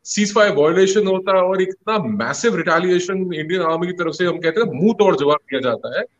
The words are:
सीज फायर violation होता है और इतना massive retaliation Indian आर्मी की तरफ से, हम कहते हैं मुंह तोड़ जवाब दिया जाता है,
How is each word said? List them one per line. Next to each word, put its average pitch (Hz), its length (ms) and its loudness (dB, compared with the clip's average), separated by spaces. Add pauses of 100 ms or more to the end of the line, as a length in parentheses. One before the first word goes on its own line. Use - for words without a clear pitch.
सीज 208 300 -2
फायर 208 180 4
violation 185 540 2
होता 190 300 0
है 185 60 4
और 185 200 0
इतना 202 360 -4
massive 131 580 -2
retaliation 180 800 0
Indian 160 280 -4
आर्मी 165 240 -2
की 180 60 -4
तरफ 165 220 -4
से, 180 100 -2
हम 170 140 -2
कहते 160 220 0
हैं 165 220 -2
मुंह 220 100 4
तोड़ 196 240 2
जवाब 143 200 2
दिया 135 240 -4
जाता 127 380 -4
है, 226 60 -4 (160)